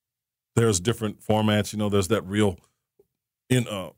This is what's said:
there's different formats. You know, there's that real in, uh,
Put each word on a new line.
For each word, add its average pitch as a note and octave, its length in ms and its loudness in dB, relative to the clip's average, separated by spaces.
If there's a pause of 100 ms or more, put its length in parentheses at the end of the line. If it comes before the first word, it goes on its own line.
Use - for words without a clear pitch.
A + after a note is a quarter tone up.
(580)
there's A2+ 220 4
different G#2+ 420 -4
formats. G#2+ 500 2
You G#2 80 -8
know, G#2+ 80 -2
there's G2 220 2
that G2 160 0
real G2+ 320 0 (920)
in, B2+ 180 2
uh, F#2 300 -10